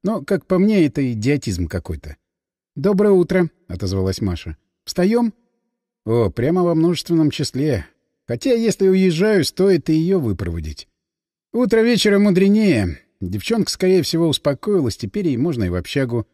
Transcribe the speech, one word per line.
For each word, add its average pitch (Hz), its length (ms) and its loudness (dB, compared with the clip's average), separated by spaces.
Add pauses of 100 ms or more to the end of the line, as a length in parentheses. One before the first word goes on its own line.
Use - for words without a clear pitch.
Но, 196 180 -2
как 160 240 -2
по 185 140 0
мне, 202 260 4
это 135 260 -2
идиотизм 110 560 -2
какой-то. 76 500 -10 (580)
«Доброе 196 380 2
утро!» — 180 360 2 (180)
отозвалась 95 540 -4
Маша. 87 360 -6 (260)
«Встаем?» 220 500 0 (720)
О, 110 240 0
прямо 156 320 0
во 175 140 0
множественном 160 560 0
числе. 131 560 -4 (400)
Хотя, 120 260 -2
если 226 340 0
уезжаю, 190 560 2
стоит 180 460 0
и 160 60 2
ее 175 240 0
выпроводить. 85 680 -6 (640)
Утро 226 300 2
вечера 220 380 2
мудренее. 190 800 2 (220)
Девчонка, 104 500 -4
скорее 185 320 2
всего, 165 240 0
успокоилась, 147 720 -2
теперь 175 320 -4
ей 127 80 0
можно 131 260 -2
и 92 60 -2
в 87 60 -2
общагу. 117 580 -4